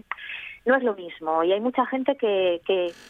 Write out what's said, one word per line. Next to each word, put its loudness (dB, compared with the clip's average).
No 6
es 0
lo 0
mismo, -2
y 4
hay 0
mucha 0
gente -2
que, 2
que, 0